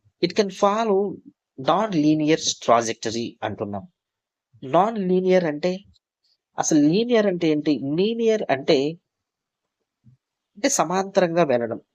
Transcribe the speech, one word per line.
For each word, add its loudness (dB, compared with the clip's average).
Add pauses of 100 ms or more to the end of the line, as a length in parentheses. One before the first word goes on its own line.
(260)
it -2
can 0
follow 0 (460)
non-linear 2
trajectory -2 (140)
అంటున్నాం. -8 (760)
నాన్ 0
లీనియర్ 2
అంటే, -4 (800)
అసలు 0
లీనియర్ 2
అంటే 0
ఏంటి? 0
లీనియర్ -2
అంటే, 0 (1700)
అంటే -2
సమాంతరంగా 2
వెళ్ళడం, 0 (140)